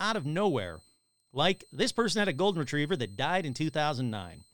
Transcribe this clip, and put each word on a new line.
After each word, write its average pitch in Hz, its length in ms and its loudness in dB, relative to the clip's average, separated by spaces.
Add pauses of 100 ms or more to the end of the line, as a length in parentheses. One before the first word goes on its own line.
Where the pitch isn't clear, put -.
out 214 160 0
of 143 100 -4
nowhere. 139 540 0 (520)
Like, 170 380 2
this 185 220 0
person 220 260 0
had 208 80 4
a 180 60 2
golden 170 260 2
retriever 147 380 0
that 104 180 -2
died 165 320 0
in 127 80 -4
two 156 160 -2
thousand 143 400 0
nine. 87 320 -8 (120)